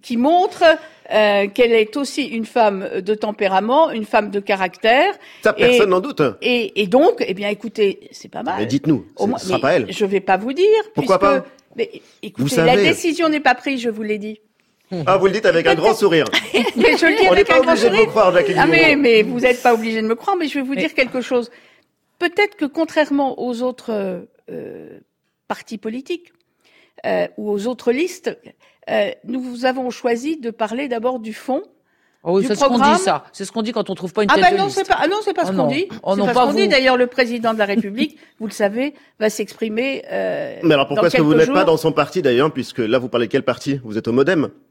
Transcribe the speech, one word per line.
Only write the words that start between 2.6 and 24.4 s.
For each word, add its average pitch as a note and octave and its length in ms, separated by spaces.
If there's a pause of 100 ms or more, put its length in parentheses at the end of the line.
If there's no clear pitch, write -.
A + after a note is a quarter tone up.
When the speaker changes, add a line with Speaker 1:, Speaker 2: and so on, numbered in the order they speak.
Speaker 1:
de G3 140
tempérament, G#3+ 760
une A3 120
femme G#3 260
de G3+ 100
caractère. A3 720 (280)
Speaker 2:
Ça, G#3+ 140
Speaker 1:
Et - 120
Speaker 2:
personne A#3+ 220
n'en F3+ 100
doute. C4 200 (220)
Speaker 1:
et, A#3 400
et G#3 40
donc, C4+ 400
eh F#3+ 60
bien, G3+ 160
écoutez, G#3 640
c'est - 180
pas - 120
mal. F#3+ 160
Speaker 2:
Mais A2 80
dites-nous, C#3 400 (100)
Speaker 1:
Au - 80
Speaker 2:
ce G3+ 60
Speaker 1:
moins, B3+ 80
Speaker 2:
sera F#3 180
Speaker 1:
mais - 60
Speaker 2:
pas C#3 100
elle. C3 180
Speaker 1:
je G3+ 140
vais F#3+ 160
pas F#3+ 160
vous A3 160
dire, F4 140 (280)
Speaker 2:
Pourquoi G3+ 240
Speaker 1:
puisque G3 220
Speaker 2:
pas ? - 60 (300)
Speaker 1:
mais A3+ 180
Speaker 2:
Vous - 60 (280)
Speaker 1:
écoutez, C#3+ 280
la E3 180
Speaker 2:
savez. G3+ 80
Speaker 1:
décision E4 480
n'est D4+ 100
pas C4 140
prise, C4 260
je A#3 80
vous G#3+ 140
l'ai G#3+ 160
dit. G#3+ 200 (680)
Speaker 2:
Ah, F#3+ 120
vous F#3 80
le F#3+ 60
dites G3 140
avec E3 220
un E3 80
grand D#3+ 180
sourire. E3 300 (280)
Speaker 1:
<laughs> - 20 (200)
Mais D#4 220
je E4+ 100
le E4+ 100
dis A4 120
Speaker 2:
On - 20
Speaker 1:
avec G4+ 180
Speaker 2:
n'est - 60
pas C4 40
Speaker 1:
un - 40
grand E4 120
Speaker 2:
obligé - 120
de - 60
vous G4 60
Speaker 1:
sourire. - 120
Speaker 2:
croire, A3 220
Jacqueline G4+ 260
Speaker 1:
Ah, C#4+ 80
mais, E4 220
Speaker 2:
Gouraud. D4 140
Speaker 1:
mais A#3 200
vous B3 160
n'êtes B3 240
pas B3 100
obligé A3 300
de A3 60
me A3+ 80
croire, G4 200
mais D#4+ 120
je - 60
vais C#4+ 100
vous C4+ 100
Speaker 3:
Mais C#4 60
Speaker 1:
dire D4+ 140
quelque B3+ 260
chose. A#3+ 280 (680)
Peut-être G4+ 380
que D#4 80
contrairement C#4+ 760
aux A#3+ 220
autres, G#3 640 (240)